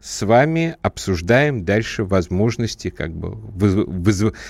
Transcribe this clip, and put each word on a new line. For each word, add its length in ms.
с 240
вами 560
обсуждаем 840
дальше 400
возможности, 840
как 240
бы, 180
воз-, 560
воз-, 460